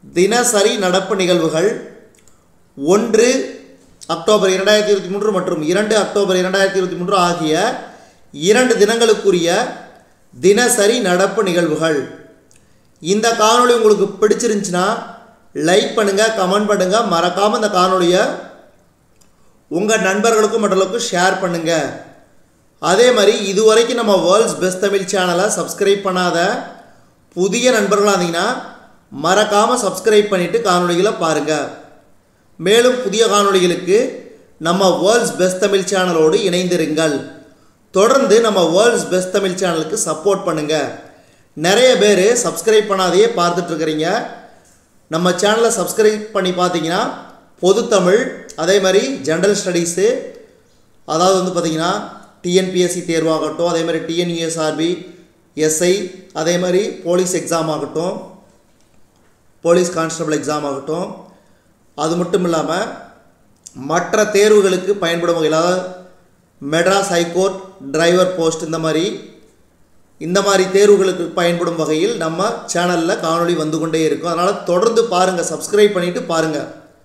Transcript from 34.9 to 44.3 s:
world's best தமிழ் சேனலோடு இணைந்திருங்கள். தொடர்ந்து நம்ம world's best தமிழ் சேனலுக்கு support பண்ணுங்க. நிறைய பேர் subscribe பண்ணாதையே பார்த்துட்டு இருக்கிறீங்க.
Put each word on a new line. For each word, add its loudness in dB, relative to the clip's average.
world's 2
best 0
தமிழ் 0
சேனலோடு 2
இணைந்திருங்கள். 0
தொடர்ந்து 4
நம்ம 2
world's 2
best -2
தமிழ் -2
சேனலுக்கு -4
support -2
பண்ணுங்க. -2
நிறைய 4
பேர் 4
subscribe 0
பண்ணாதையே 2
பார்த்துட்டு -2
இருக்கிறீங்க. -4